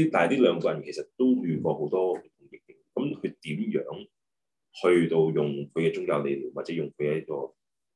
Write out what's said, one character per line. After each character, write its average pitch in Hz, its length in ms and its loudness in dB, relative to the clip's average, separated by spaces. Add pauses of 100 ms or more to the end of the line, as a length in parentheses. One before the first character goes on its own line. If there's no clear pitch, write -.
呢， 156 80 0
但 85 160 4
係 - 80 2
呢 127 60 4
兩 85 180 4
個 82 120 2
人 76 120 -6
其 - 80 -10
實 - 240 -10
都 127 280 4
遇 82 140 0
過 80 160 0
好 76 140 -4
多 92 300 0
逆 - 300 -20 (180)
境。 - 100 -20 (160)
咁 - 280 -4
佢 - 20 -6 (180)
點 208 420 -4
樣 - 260 -10 (640)
去 87 360 4
到 85 80 0 (140)
用 76 160 0 (260)
佢 82 160 2
嘅 80 60 0
宗 90 120 -6
教 73 160 0
理 69 140 -2
念， 65 180 -8
或 71 80 -6
者 - 100 -8
用 80 200 -4
佢 73 180 -2
嘅 76 80 0
一 - 40 -2
個 69 320 -8 (420)